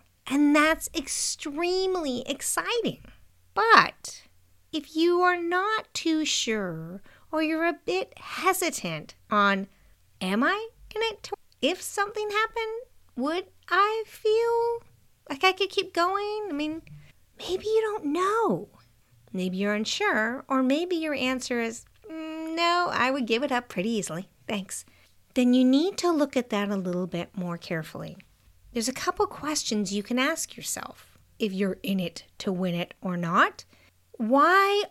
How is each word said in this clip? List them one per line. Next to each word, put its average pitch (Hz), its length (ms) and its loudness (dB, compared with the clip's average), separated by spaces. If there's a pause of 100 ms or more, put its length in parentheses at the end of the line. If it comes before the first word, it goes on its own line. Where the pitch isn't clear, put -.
(280)
And 285 280 4
that's 311 380 4
extremely 330 1300 -2
exciting. 359 760 -4 (520)
But - 680 4 (500)
if 302 240 -6
you 349 260 4
are 359 200 4
not 370 500 -2
too 320 320 0
sure, 185 800 -4 (300)
or 311 100 0
you're 320 240 0
a 339 80 0
bit - 460 -4
hesitant 320 960 -2 (160)
on, 202 360 4 (540)
"Am 196 220 0
I 415 260 0 (260)
in 427 60 -2
it 440 220 -2
to, - 120 -10 (240)
if 330 220 0
something 415 480 -4
happened, 440 520 -2 (340)
would 311 320 -2 (220)
I 415 360 2
feel 466 800 2 (440)
like 277 160 -2
I 381 80 6
could 381 200 -2
keep 381 220 -4
going?" 403 560 0
I 320 40 -6
mean, 302 300 -4 (560)
maybe - 260 -6
you 440 160 2
don't 427 240 -4
know. 349 640 0 (640)
Maybe 185 240 -2
you're 202 160 0
unsure, 233 760 -2
or 262 140 2
maybe 311 340 0
your 320 200 -2
answer 254 440 -2
is, 226 260 -6 (220)
"Mm, 320 480 -8
no, 339 360 2
I 240 180 2
would 269 160 -2
give 226 160 0
it 285 100 -2
up 240 160 -2
pretty 185 220 -4
easily. 190 400 -4 (180)
Thanks." - 380 -8 (480)
Then 247 200 4
you 254 100 8
need 294 360 4
to 349 120 2
look 294 240 0
at 247 140 -2
that 202 220 -2
a 208 40 -2
little 180 300 -2
bit 170 320 -6
more 175 220 -6
carefully. 160 580 -8 (560)
There's 226 140 -2
a 262 60 -2
couple 359 340 0
questions 220 640 -4
you 208 80 -2
can 240 160 -2
ask 302 400 -2
yourself - 600 -10 (180)
if 208 160 0
you're 190 300 0
in 196 160 0
it 170 240 -6 (160)
to 208 120 -2
win 180 220 -2
it 170 280 -4
or 180 160 -4
not. 180 460 2 (500)
Why 359 760 4